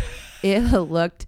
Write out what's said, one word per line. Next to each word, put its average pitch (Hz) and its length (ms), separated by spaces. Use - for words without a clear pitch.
It 196 200
<laughs> 233 100
looked 175 560